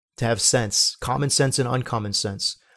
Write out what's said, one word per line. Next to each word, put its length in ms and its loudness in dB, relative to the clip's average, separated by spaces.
to 80 -2
have 160 2
sense, 580 2
common 300 0
sense 280 2
and 100 0
uncommon 440 -2
sense. 460 -4